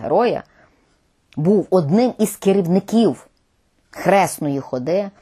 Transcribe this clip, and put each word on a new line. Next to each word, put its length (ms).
героя, 400
був 340
одним 480
із 180
керівників 920
хресної 720
ходи 500